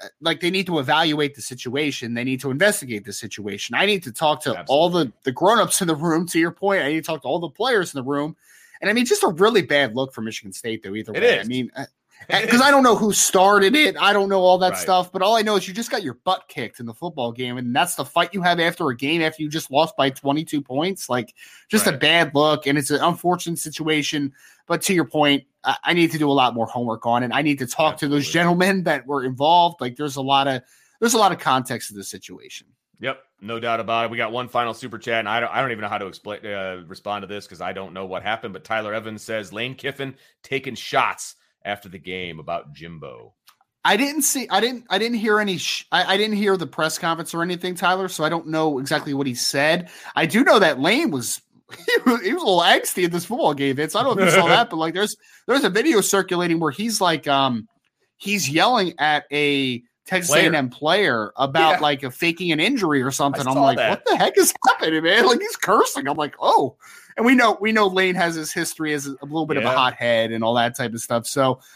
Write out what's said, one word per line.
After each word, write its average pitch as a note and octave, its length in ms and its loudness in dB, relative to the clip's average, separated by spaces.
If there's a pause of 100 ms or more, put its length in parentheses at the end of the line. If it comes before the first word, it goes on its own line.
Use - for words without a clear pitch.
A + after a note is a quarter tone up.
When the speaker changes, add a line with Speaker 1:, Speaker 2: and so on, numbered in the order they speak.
(220)
Speaker 1:
like, D#3+ 180 -2
they F3 100 -2
need F#3+ 180 -2
to E3+ 120 -2
evaluate D3 560 0
the G#2+ 60 -18
situation. B2+ 760 -6
They A#2+ 80 -4
need C3 180 -4
to C#3+ 100 -6
investigate C3+ 540 -2
the G2+ 80 -12
situation. G2+ 600 -8
I D#3+ 100 2
need G3+ 180 0
to C3+ 80 -12
talk D3+ 320 0
to C#3+ 60 -2
Speaker 2:
Absolutely. F2 240 -4
Speaker 1:
all E3 160 4
the, E3 220 0 (120)
the C3 80 -2
grown-ups F#3 500 2
in F#3 60 -2
the D#3+ 80 0
room, E3 320 0
to E3 120 -2
your E3 120 0
point. F#3+ 320 -2
I C3+ 60 -2
need D#3 160 -2
to E3 60 -6
talk D#3+ 120 -6
to - 40 -8
all E3+ 120 -2
the E3+ 100 -8
players G#3 440 -2
in C#3+ 60 -6
the B2 100 -8
room. D3 260 -2 (460)
And, F#3+ 80 -2
I G#3+ 40 2
mean, A#3+ 120 2
just G4+ 180 0
a D#4+ 60 4
really G3 340 4
bad C3+ 320 0
look C3 180 -4
for A#2 80 -12
Michigan A2 320 -10
State, B2 300 -8
though, G2 120 -8
either G#2+ 180 -8
Speaker 2:
It D#3 100 -2
Speaker 1:
way. A3+ 160 4
Speaker 2:
is. G2+ 60 -6
Speaker 1:
I - 20 -8
mean, B2 280 -4
uh, C#3 100 -10 (440)
Speaker 2:
It G3+ 200 0
Speaker 1:
'cause A#3 60 4
Speaker 2:
is. B3 60 6
Speaker 1:
I C#4 100 6
don't C#4 120 6
know A#3 120 6
who G#3 180 0
started G3 600 6
it. G3 200 4
I F3+ 160 2
don't G3+ 160 2
know G3 140 2
all F#3 160 6
that F#3 160 2
Speaker 2:
Right. F#3+ 80 -6
Speaker 1:
stuff. F3+ 300 2
But F#3 100 -4
all G#3+ 140 4
I A3+ 80 4
know G#3+ 120 2
is F#3+ 120 0
you F#3+ 60 -14
just A#3 180 -8
got A#3+ 120 -2
your B2+ 120 -6
butt F#3 320 -4
kicked A#2 320 -10
in A#2 80 -12
the A2+ 60 -12
football D3 380 -6
game, B2 280 -8
and B2 160 -4
that's E3+ 200 0
the D3 100 -4
fight F3 280 0
you G3 80 -4
have F3 180 2
after E3+ 300 0
a A#2+ 80 -2
game D3+ 240 0
after D#3 220 -2
you D3+ 60 -4
just D#3 200 -6
lost D#3 280 0
by C#3 120 2
twenty-two C#3+ 540 -2
points. D#3+ 460 -4
Like, B2 260 -4 (340)
just G#3+ 160 2
a G3 60 2
Speaker 2:
Right. C3+ 80 -4
Speaker 1:
bad D#3 360 2
look, D3+ 300 2
and C#3 100 0
it's D3 140 -2
an C#3+ 120 0
unfortunate E3+ 580 -2
situation. D3+ 720 -4 (320)
But E3 180 -2
to G3 120 0
your D#3+ 100 2
point, C#3+ 380 2 (200)
I, B2+ 200 0
I D#3+ 100 0
need E3+ 180 4
to D#3+ 60 -6
do D3+ 120 2
a C#3 40 4
lot B2+ 220 4
more A2+ 100 -2
homework A#2 400 -6
on A#2+ 160 2
it. B2 100 -4
I C3+ 120 0
need C#3+ 160 0
to B2+ 80 -6
talk D#3 300 0
to D3+ 100 -4
those C#3+ 180 0
Speaker 2:
Absolutely. - 80 -8
Speaker 1:
gentlemen F3 520 2
that D3 200 -2
were C3+ 180 -4
involved. D#3+ 560 2
Like, B2 160 -6
there's C#3+ 200 -6
a C#3 80 -8
lot C#3 240 2
of, C3 160 -2 (360)
there's A3+ 140 2
a A3+ 60 4
lot G3 120 6
of E3+ 60 -6
context C3 520 -2
to G#2+ 40 -18
this G2 160 -12
situation. - 560 -18 (340)
Speaker 2:
Yep, C3 220 -8 (200)
no A2+ 180 -8
doubt A#2 200 -2
about A2+ 260 -2
it. A2 60 -6
We A#2 60 -10
got A2+ 140 -4
one B2 160 -6
final A#2 260 -2
super A2+ 240 -14
chat, A2+ 220 -2
and G#2 100 -4
I A2+ 100 0
don't, A2+ 140 -4
I A2+ 80 0
don't C3+ 100 -2
even G#2+ 120 -8
know G#2 40 -6
how G#2 120 -4
to G2 80 -8
explain, G2+ 360 -14
uh, F#2+ 440 -8
respond G2+ 340 -8
to F#2+ 60 -14
this G2+ 180 -12
'cause E2+ 160 -16
I F2+ 120 -6
don't F#2 200 -12
know F#2+ 140 -10
what F#2 160 -8
happened. G#2+ 300 -6
But F#2 100 -16
Tyler G#2+ 320 -4
Evans A2 260 -10
says, G#2+ 320 -8
"Lane B2 220 -8
Kiffin C#3 400 -10 (260)
taking C3+ 320 -6
shots - 640 -2 (280)
after G2+ 260 -8
the F2 100 -18
game F2+ 400 -10
about D#2 340 -8
Jimbo." C#2+ 600 -18 (520)
Speaker 1:
I F#3+ 120 2
didn't C#4+ 260 -2
see, B3+ 260 -2
I F#3+ 120 2
didn't, B3 280 -4
I F#3+ 80 -2
didn't A#3 220 -2
hear G#3+ 200 2
any, G3 180 -2
sh-, - 340 -6
I, F3 220 2
I G3 40 2
didn't G#3 200 0
hear G3 200 2
the E3+ 100 -4
press D#3 300 -4
conference E3 360 -4
or E3+ 100 -2
anything, F3+ 320 -4
Tyler, F#3 320 0
so F3+ 160 -6
I D#3 60 2
don't E3 180 -4
know D#3 320 0
exactly C#3+ 340 -2
what C#3 140 -2
he B2 80 -4
said. D#3 540 0 (260)
I D3+ 100 2
do G3+ 180 2
know D#4 160 8
that D3+ 200 4
Lane A3 320 2
was, B2 300 -6 (280)
<laughs> - 80 -18
he - 320 0
was, A#3+ 120 2
he F#3 120 -2
was F4+ 80 -4
a D#4 40 -4
little F3+ 160 4
angsty G3 420 2
in E3+ 80 2
this F3 140 -4
football A3+ 280 0
game, C#3 220 0
Vince. D3+ 200 -2
I G#3+ 80 0
don't B3+ 140 0
know F#3+ 60 4
if E3+ 100 4
you F#3+ 60 8
saw E3+ 80 4
Speaker 2:
<laughs> - 0 -
Speaker 1:
that, A3 220 4
but, E3+ 80 -8
like, D#3+ 160 -2
there's, G3+ 220 -2 (300)
there's C#4 200 2
a F#3+ 40 4
video A#3 320 2
circulating F3 580 0
where D#3 120 -2
he's, G#3+ 300 -4
like, E3 260 0
um, C3 400 0 (480)
he's F#3 340 -4
yelling F#3 480 2
at D3 340 0
a C#3 520 0 (220)
Texas F3 260 -2
Speaker 2:
Player. D#3+ 120 6
Speaker 1:
A E3+ 40 4
and D#3+ 80 0
M C3 140 0
player D#3+ 640 0
about D3+ 400 2
Speaker 2:
Yeah. - 60 0
Speaker 1:
like, D3 220 0
a B2+ 80 -6
faking E3+ 420 -2
an D3+ 80 0
injury F#3 400 0
or C3 100 -2
something. C#3 340 -2
Speaker 2:
I C3 40 -2
Speaker 1:
I'm C3+ 60 2
Speaker 2:
saw C#3+ 80 2
Speaker 1:
like, C3+ 140 4
Speaker 2:
that. A#2 120 2
Speaker 1:
"What - 160 -4
the G4+ 120 2
heck G4 200 2
is F#4 160 4 (120)
happening, D#3+ 380 2
man?" G3+ 240 4
Like, - 140 4
he's A4 160 -8
cursing. C4+ 500 0
I'm - 80 -2
like, D3 240 -6
"Oh." F#3+ 380 2 (400)
And A3+ 80 2
we B3+ 100 6
know, A3+ 240 4
we G#3+ 120 0
know A3 160 4
Lane F#3 280 2
has E3+ 200 0
his D#3 180 -8
history D#3 400 -4
as C#3+ 140 -4
a C#3 160 -10
little D3+ 240 -4
bit D3+ 100 -2
of A2+ 60 -2
a A#2+ 40 2
Speaker 2:
Yeah. B2+ 80 2
Speaker 1:
hothead A#2+ 560 2
and A2+ 120 -4
all A2+ 100 2
that A#2+ 220 0
type A#2+ 180 -6
of A#2 80 -8
stuff. A#2 260 -4
So C3 320 0 (160)